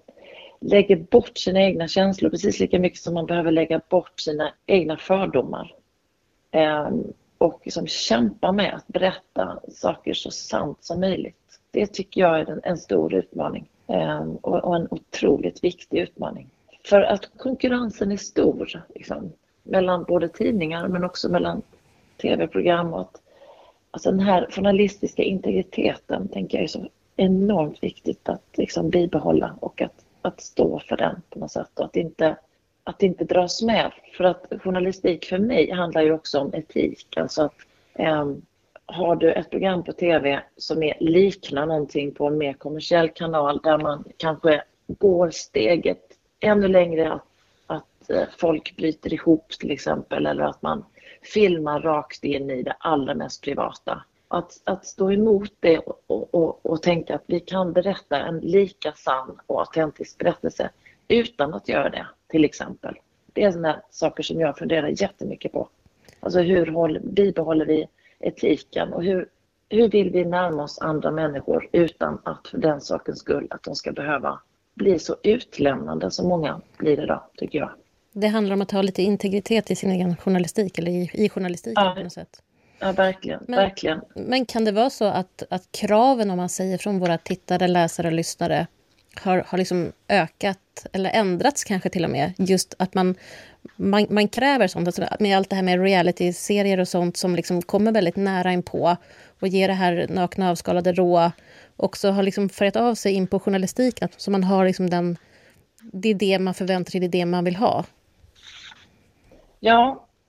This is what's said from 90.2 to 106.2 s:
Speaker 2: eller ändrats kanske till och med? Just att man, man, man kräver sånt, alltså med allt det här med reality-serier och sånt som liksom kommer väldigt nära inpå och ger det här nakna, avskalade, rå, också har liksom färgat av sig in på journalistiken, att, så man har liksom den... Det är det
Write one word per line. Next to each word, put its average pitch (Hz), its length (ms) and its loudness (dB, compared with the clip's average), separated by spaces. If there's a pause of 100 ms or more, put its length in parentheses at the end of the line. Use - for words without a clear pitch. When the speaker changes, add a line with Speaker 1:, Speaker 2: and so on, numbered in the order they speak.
Speaker 2:
eller 190 180 -2
ändrats 202 540 0
kanske 185 260 -2
till 175 140 -2
och 151 60 0
med? 139 280 -2
Just 185 420 0
att 185 140 -2
man, 185 220 2 (600)
man, 196 340 2
man 208 180 2
kräver 254 400 2
sånt, 170 200 -2
alltså 180 160 -2 (160)
med 196 180 4
allt 190 120 0
det 196 60 -2
här 190 80 0
med 180 200 2
reality-serier 190 960 2
och 180 80 2
sånt 175 300 0
som 180 180 0
liksom 175 260 -2
kommer 208 300 2
väldigt 190 240 2
nära 185 380 0
inpå 175 440 0 (420)
och 196 80 -2
ger 190 200 2
det 190 60 2
här 175 360 0
nakna, 180 420 0
avskalade, 180 420 0
rå, 175 380 4 (460)
också - 320 -2
har 196 140 2
liksom 196 260 0
färgat 196 260 0
av 226 200 2
sig 202 180 0
in 190 140 0
på 196 120 0
journalistiken, 196 680 0
att, - 160 -8
så 196 100 -4
man 196 120 2
har 190 220 4
liksom 185 240 0
den... 175 280 0 (640)
Det 214 280 -4
är 214 60 4
det 190 240 2